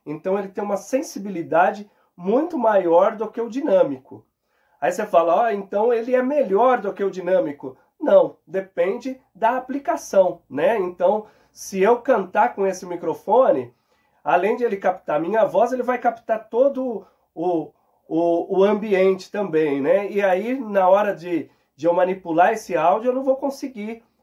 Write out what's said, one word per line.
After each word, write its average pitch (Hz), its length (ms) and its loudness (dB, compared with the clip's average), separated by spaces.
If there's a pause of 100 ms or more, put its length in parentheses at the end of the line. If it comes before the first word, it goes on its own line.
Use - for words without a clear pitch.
Então, 160 340 -4
ele 196 80 -8
tem 202 160 -8
uma 202 140 -4
sensibilidade 196 1120 -2 (240)
muito 254 420 -2
maior 202 600 2
do 214 120 -6
que 233 120 -8
o 233 80 -6
dinâmico. 185 760 -2 (540)
Aí 175 140 -2
você 208 120 -6
fala, 170 300 2
"ó, 226 140 2
então 202 420 -2
ele 233 240 0
é 254 80 2
melhor 254 560 2
do 190 140 -6
que 202 100 -8
o 196 80 -2
dinâmico." 170 640 -2 (240)
Não, 190 380 4 (100)
depende 190 720 -6 (160)
da 233 220 0
aplicação, 254 920 -2
né? 175 300 0
Então, 180 460 0 (260)
se - 300 -8
eu 240 200 4
cantar 226 540 0
com 196 100 -2
esse 190 200 -4
microfone, 175 880 0 (500)
além 180 320 2
de 240 80 -4
ele 202 140 -2
captar 185 420 -2
minha 196 260 0
voz, 220 260 2
ele 247 120 -2
vai 247 140 -2
captar 226 520 -4
todo 247 560 -2 (280)
o, 165 380 -4 (360)
o, 170 520 0
o 190 40 4
ambiente 190 680 0
também, 156 500 -2
né? 190 280 2
E 196 120 -4
aí, 202 380 0
na 196 300 0
hora 202 260 4
de, 160 340 -6 (260)
de 143 120 -6
eu 175 60 4
manipular 185 600 2
esse 208 220 -6
áudio, 190 340 0
eu 247 60 0
não 269 80 -4
vou 269 140 0
conseguir 254 640 -8 (200)